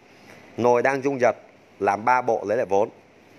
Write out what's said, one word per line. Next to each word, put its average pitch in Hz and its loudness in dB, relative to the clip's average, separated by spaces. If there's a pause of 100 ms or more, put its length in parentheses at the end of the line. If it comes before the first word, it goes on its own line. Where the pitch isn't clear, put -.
(560)
Nồi 120 2
đang 135 0
rung 139 -2
giật, 117 2 (440)
làm 101 0
ba 123 2
bộ 120 -2
lấy 104 -2
lại 123 -2
vốn. 98 0 (500)